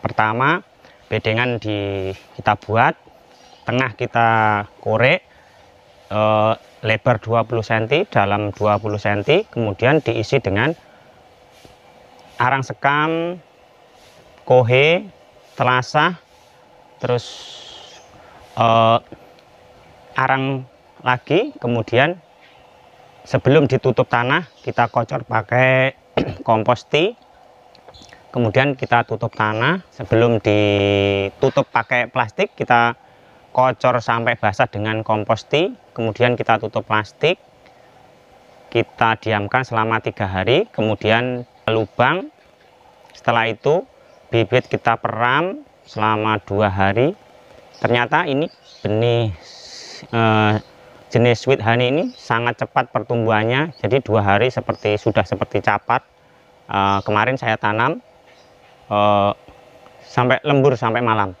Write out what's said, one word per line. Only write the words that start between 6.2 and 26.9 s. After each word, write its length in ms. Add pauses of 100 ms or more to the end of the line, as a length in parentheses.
lebar 400
dua 240
puluh 160
senti, 480
dalam 480
dua 240
puluh 160
senti, 560
kemudian 480
diisi 400
dengan 320 (1700)
arang 240
sekam, 720 (1120)
kohe, 640 (480)
telasah, 560 (880)
terus, 220 (1300)
eh, 420 (1160)
arang 480 (400)
lagi. 560
Kemudian 560 (1120)
sebelum 400
ditutup 400
tanah, 400 (160)
kita 240
kocor 400
pakai 640 (240)
<clears throat> 320
kompos 400
tea. 240 (1200)